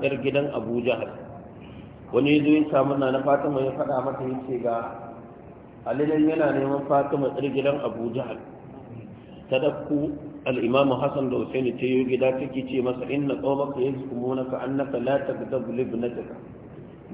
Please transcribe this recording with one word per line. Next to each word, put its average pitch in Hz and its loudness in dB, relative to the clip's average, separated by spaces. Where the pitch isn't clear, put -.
ƴar 139 0
gidan 139 0
Abu 117 -2
Jahal, 117 0
wani 143 6
ya 147 4
zo 147 4
ya 151 8
samu 139 4
na 135 4
na 131 2
Fatima 139 4
ya 135 2
faɗa 135 0
mata 131 -4
ya 127 -2
ce 127 -2
ga 117 0
Ali 131 0
nan 151 4
yana 156 4
neman 139 2
Fatima 139 4
ƴar 135 -2
gidan 139 2
Abu 117 -2
Jahal. 120 -4
Ta 131 2
ɗauko 147 0
al-Imam 131 4
Hassan 135 2
da 123 0
Hussein 127 0
ta - -4
yi 127 4
gida 127 4
take 131 -4
ce 127 0
masa, 123 -2
"Inna 143 0
qawmaka 139 0
yazkumunaka 127 -2
annaka 135 -2
la 131 2
tagdabu 117 -4
li 120 -2
ibnatika." 117 -4